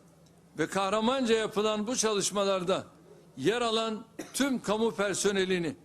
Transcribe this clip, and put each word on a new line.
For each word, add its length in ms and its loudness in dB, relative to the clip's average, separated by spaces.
ve 80 0
kahramanca 680 2
yapılan 520 0
bu 80 -2
çalışmalarda 920 0
yer 240 0
alan 440 -2
tüm 280 0
kamu 340 0
personelini, 880 0